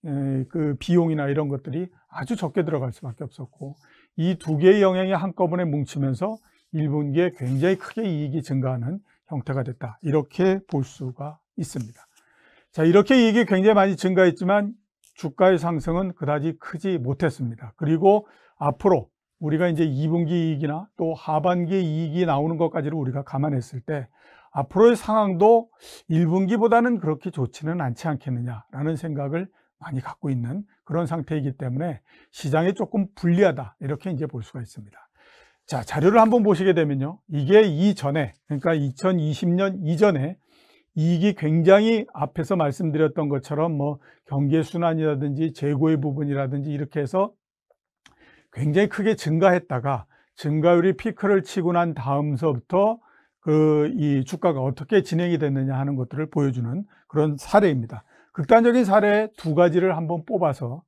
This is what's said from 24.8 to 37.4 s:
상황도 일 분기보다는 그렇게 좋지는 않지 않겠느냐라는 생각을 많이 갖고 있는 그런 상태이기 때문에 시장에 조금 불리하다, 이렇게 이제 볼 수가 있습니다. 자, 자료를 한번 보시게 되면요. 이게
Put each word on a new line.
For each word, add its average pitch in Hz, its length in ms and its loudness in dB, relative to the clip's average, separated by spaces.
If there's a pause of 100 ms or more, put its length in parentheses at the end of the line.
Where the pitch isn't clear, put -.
상황도 214 720 2 (380)
일 165 200 2
분기보다는 220 720 2
그렇게 156 300 -4
좋지는 156 520 -6
않지 127 260 -6
않겠느냐라는 135 880 -6
생각을 151 540 -6 (300)
많이 131 200 -8
갖고 - 300 -10
있는 131 340 -6 (220)
그런 165 200 -2
상태이기 147 520 -6
때문에 135 420 -6 (320)
시장에 156 400 0
조금 190 440 -4
불리하다, 170 680 0
이렇게 147 300 -6
이제 147 140 -4
볼 131 180 -10
수가 - 180 -14
있습니다. 104 360 -18 (680)
자, 131 180 -6
자료를 196 380 4
한번 226 220 4
보시게 190 300 4
되면요. 147 540 -2
이게 160 360 4